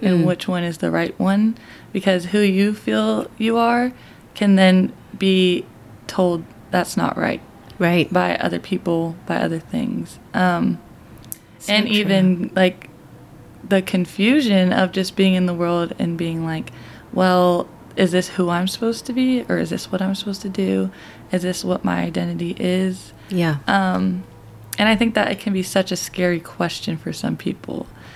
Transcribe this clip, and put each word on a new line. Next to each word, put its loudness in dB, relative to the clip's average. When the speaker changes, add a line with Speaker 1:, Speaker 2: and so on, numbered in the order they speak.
Speaker 1:
and 4
Speaker 2:
Mm. 4
Speaker 1:
which 0
one -2
is -6
the 0
right 0
one, 2
because 0
who 0
you 4
feel -2
you 0
are 0
can 4
then 6
be 4
told 0
that's 0
not 0
right. -2
Speaker 2:
Right. 2
Speaker 1:
By 2
other -2
people, -2
by -4
other -2
things. -6
Um, 0
Speaker 2:
So -4
Speaker 1:
and 2
Speaker 2:
true. -2
Speaker 1:
even, 2
like, 0
the 2
confusion 2
of 2
just -4
being 4
in 2
the 0
world -2
and -2
being -4
like, -6
"Well, 2
is 2
this 0
who 0
I'm 0
supposed -4
to -8
be? 0
Or 0
is -2
this -6
what -4
I'm -2
supposed -8
to -8
do? -2
Is -2
this -4
what -2
my 0
identity -4
is?" -2
Speaker 2:
Yeah. 0
Speaker 1:
Um, 0
and 4
I 4
think 0
that 2
it -6
can -4
be 0
such 0
a -4
scary -2
question -6
for -8
some -4
people -8